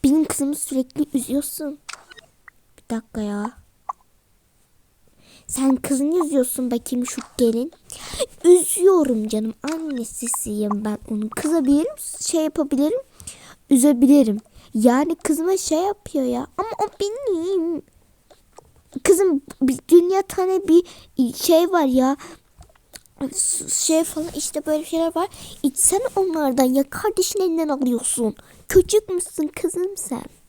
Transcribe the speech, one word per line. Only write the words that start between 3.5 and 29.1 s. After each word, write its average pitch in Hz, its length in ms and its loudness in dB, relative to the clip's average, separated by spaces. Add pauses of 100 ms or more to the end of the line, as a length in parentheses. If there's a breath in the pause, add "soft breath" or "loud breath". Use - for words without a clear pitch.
Sen 269 240 2
kızını 285 500 -2
üzüyorsun 254 460 -2
bakayım 247 340 -4
şu - 160 -8 (160)
gelin. 233 340 0 (720 loud breath)
Üzüyorum 339 840 4
canım, 220 260 -4 (100)
annesisiyim 233 1200 -4
ben 214 120 -4 (140)
onun. 214 180 -4
Kızabilirim, 311 680 0 (240)
şey 320 240 -2
yapabilirim, 302 560 0 (680 loud breath)
üzebilirim. 254 680 6 (360 soft breath)
Yani 254 420 4
kızıma 320 420 0
şey 320 200 -2
yapıyor 349 480 -2
ya. 247 220 -2 (100)
Ama 415 120 -4 (140)
o 415 40 -2 (120)
benim. 381 840 -2 (1200)
Kızım, 349 380 2 (200)
bir 262 180 0 (100)
dünya 349 320 6
tane 381 460 -2
bir 349 160 6 (500 loud breath)
şey 339 380 2
var 330 140 2
ya. 262 320 2 (1160 loud breath)
Su-, - 360 -4
şey 320 340 0
falan 320 320 -6
işte, 294 300 -8
böyle 311 200 -2
şeyler 330 300 -2
var. 349 120 -2 (360 loud breath)
İçsene 392 520 0
onlardan 285 580 0
ya, 277 160 0
kardeşin 381 520 -2
elinden 330 280 -2
alıyorsun. 247 680 -2 (340 soft breath)
Küçük 403 400 2
müsün 349 380 -4